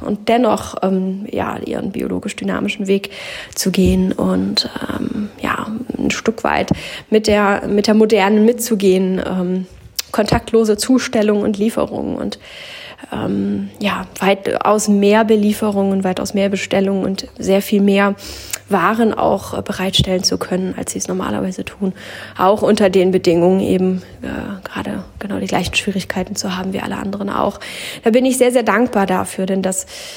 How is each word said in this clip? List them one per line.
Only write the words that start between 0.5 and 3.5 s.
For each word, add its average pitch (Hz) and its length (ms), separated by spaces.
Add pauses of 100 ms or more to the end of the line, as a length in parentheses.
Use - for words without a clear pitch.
ähm, 190 500
ja, - 280
ihren - 320
biologisch - 440
dynamischen 196 520
Weg 196 240 (440)